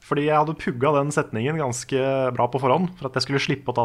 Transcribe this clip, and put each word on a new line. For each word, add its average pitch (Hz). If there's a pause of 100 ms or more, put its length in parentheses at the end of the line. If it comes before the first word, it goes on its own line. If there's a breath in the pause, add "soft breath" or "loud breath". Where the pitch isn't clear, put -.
fordi 147
jeg 151
hadde 151
pugga 127
den 143
setningen 147
ganske 131 (380)
bra 117
på 131
forhånd 160
for -
at 127
jeg 123
skulle 139
slippe 127
å -
ta 120